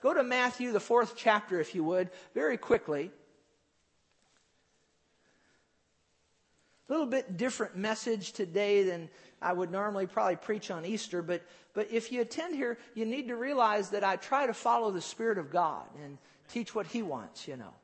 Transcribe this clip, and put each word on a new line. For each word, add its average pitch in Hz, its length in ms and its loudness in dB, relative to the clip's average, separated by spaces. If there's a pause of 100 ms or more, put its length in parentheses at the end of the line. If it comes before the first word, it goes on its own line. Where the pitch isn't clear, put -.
go 277 100 4
to 311 100 4
Matthew, 247 480 2
the 208 100 2
fourth 233 360 4
chapter, 202 440 2
if - 140 -2
you 175 100 0
would, 185 260 2 (240)
very 262 240 0
quickly. 160 520 0 (3750)
A 254 40 0
little 302 140 2
bit 226 300 -2
different 226 400 -2
message 220 560 -2
today 202 500 4
than 170 260 0 (320)
I 175 120 2
would 180 180 0
normally 196 360 -2
probably 190 300 2
preach - 340 -6
on 165 140 -6
Easter, 185 380 -4
but, 170 200 -2 (300)
but 208 180 -2
if 226 220 -2
you 247 80 -2
attend 320 340 -2
here, 240 240 -2 (160)
you 220 120 -2
need 247 220 -4
to 240 80 -4
realize 226 540 2
that 202 140 0
I 190 120 4
try 277 300 2
to 220 80 0
follow 226 360 2
the 180 100 -2
Spirit 226 380 -2
of 143 120 -6
God 151 340 2 (180)
and 143 160 -14 (300)
teach - 260 -6
what 202 120 -2
He 233 160 -4
wants, 127 440 -8
you 139 100 -10
know. 107 280 -16